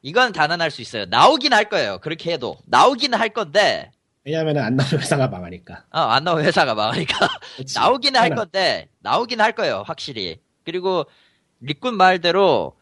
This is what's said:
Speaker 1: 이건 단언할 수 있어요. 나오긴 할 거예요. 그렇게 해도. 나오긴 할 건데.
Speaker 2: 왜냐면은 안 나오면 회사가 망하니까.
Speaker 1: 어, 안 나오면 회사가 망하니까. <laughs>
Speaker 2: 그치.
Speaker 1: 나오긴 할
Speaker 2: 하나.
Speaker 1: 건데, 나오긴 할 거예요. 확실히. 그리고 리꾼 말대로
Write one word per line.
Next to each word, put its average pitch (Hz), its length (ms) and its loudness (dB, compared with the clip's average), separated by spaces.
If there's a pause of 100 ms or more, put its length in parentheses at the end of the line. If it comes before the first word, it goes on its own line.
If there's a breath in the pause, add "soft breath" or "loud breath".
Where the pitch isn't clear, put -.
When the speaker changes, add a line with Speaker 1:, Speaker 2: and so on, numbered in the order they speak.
Speaker 1:
이건 214 320 0
단언할 165 360 0
수 - 120 -12
있어요. 107 240 -8
나오긴 240 480 4
할 214 140 2
거예요. 113 320 -2
그렇게 160 340 -8
해도. 120 240 -6 (100)
나오긴 240 480 4
할 220 140 -2
건데. 175 640 0 (320)
Speaker 2:
왜냐면은 151 400 -2
안 117 120 -2
나오면 139 260 0
회사가 139 260 0
망하니까. 90 640 -14
Speaker 1:
어, 147 80 -2
안 135 240 2
나오면 160 220 0
회사가 139 300 2
망하니까. 120 520 -2 (140)
<laughs> - 160 -20
Speaker 2:
그치. 135 180 -12
Speaker 1:
나오긴 254 400 0
할 233 100 4
Speaker 2:
하나. 156 100 -2
Speaker 1:
건데, 180 520 -2 (120)
나오긴 220 420 -2
할 226 120 2
거예요. 131 320 -2
확실히. 110 540 -10 (240)
그리고 180 420 -4 (540 soft breath)
리꾼 202 380 -6
말대로 175 840 4